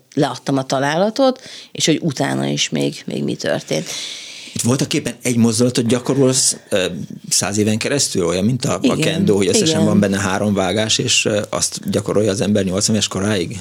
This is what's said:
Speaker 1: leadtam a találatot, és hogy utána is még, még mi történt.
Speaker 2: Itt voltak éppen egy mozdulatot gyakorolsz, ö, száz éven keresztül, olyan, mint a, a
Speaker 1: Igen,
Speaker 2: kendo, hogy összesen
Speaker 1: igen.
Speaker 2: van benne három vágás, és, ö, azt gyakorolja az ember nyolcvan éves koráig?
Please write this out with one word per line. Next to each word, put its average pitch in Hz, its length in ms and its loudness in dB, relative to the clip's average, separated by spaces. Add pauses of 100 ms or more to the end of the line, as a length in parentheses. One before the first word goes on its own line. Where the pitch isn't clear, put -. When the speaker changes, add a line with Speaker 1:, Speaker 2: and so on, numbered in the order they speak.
(140)
Speaker 1:
leadtam 135 420 0
a 131 100 -2
találatot, 196 720 0 (320)
és - 140 -2
hogy 156 160 4
utána 135 440 -2
is 143 220 -2
még, 143 380 -4
még 139 180 -4
mi 127 120 -2
történt. - 500 -4 (680)
Speaker 2:
Itt - 80 -6
voltak 131 320 0
éppen 127 280 -4
egy 123 140 0
mozdulatot 117 500 2
gyakorolsz, 131 720 2 (120)
ö, 95 160 2 (460)
száz 101 280 0
éven 107 200 2
keresztül, 117 480 0
olyan, 90 180 0
mint 120 200 0
a, 120 100 0
a 87 80 -2
Speaker 1:
Igen, 254 180 2
Speaker 2:
kendo, - 360 2
hogy 196 120 2
összesen 208 260 2
Speaker 1:
igen. 104 100 2
Speaker 2:
van 104 160 4
benne 98 200 2
három 101 340 0
vágás, 101 440 0
és, 127 260 0
ö, 107 160 2 (100)
azt - 400 -4
gyakorolja 98 400 0
az 101 100 -2
ember 98 240 2
nyolcvan 98 320 0
éves 101 120 0
koráig? 98 520 -2